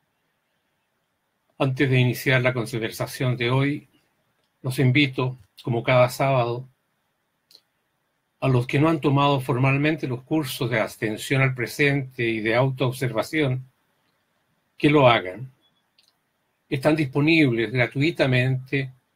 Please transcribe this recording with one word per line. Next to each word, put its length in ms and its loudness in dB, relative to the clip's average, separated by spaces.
Antes 320 0
de 100 4
iniciar 420 2
la 120 0
conversación 800 -4
de 160 -2
hoy, 380 -2
los 180 -6
invito, 580 2
como 200 -2
cada 260 4
sábado, 560 -2
a 80 -2
los 200 2
que 120 -2
no 80 4
han 140 0
tomado 400 2
formalmente 680 0
los 160 -8
cursos 480 -4
de 80 0
atención 640 -2
al 120 0
presente 720 -2
y 140 -2
de 160 0
autoobservación, 1120 -2
que 120 2
lo 200 6
hagan. 420 -2
Están 260 2
disponibles 760 2
gratuitamente 1200 -2